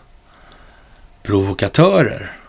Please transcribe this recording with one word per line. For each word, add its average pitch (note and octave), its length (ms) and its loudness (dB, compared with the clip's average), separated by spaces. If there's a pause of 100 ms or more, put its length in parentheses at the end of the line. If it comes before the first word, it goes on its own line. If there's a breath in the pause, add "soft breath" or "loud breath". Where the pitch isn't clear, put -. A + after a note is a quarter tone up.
(1200 soft breath)
provokatörer G2+ 1080 0 (160 loud breath)